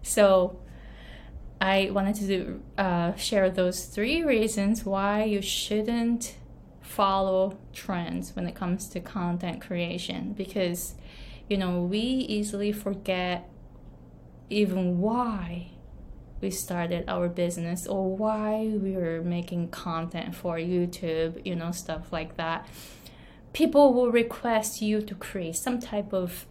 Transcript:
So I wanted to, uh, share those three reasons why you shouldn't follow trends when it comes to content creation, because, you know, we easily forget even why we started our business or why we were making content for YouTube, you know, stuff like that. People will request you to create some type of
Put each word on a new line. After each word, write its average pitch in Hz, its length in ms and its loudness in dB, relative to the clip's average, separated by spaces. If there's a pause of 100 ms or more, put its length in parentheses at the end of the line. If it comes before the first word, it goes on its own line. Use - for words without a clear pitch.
So 190 560 6 (1000)
I 190 320 4
wanted 196 240 2
to, 196 440 -2 (160)
uh, 180 380 2
share 196 340 4
those 180 360 0
three 285 400 0
reasons 220 600 2
why 202 380 2
you 208 180 2
shouldn't 233 960 0 (460)
follow 190 800 2 (140)
trends 175 600 -4
when 175 140 -4
it - 80 -8
comes 180 320 -2
to 185 100 -8
content 175 640 -4
creation, 175 760 -4
because, 180 600 -2 (520)
you 202 80 0
know, 180 260 2
we 190 180 2
easily 208 720 0
forget 185 760 -2 (1000)
even 180 520 4
why 202 680 0 (720)
we 190 100 0
started 175 560 -2
our 175 220 2
business 175 580 -2
or 190 300 0
why 214 480 0 (180)
we 190 140 0
were 165 260 0
making 175 460 -2
content 170 680 -4
for 170 220 -4
YouTube, 170 880 0
you 180 80 -2
know, 170 160 -2
stuff 165 420 -6
like 160 240 -4
that. 165 300 -2 (840)
People 285 400 8
will 240 200 6
request 233 680 2
you 214 220 2
to 214 100 -8
create 175 440 -6
some 247 240 -2
type 208 320 -4
of 180 380 -2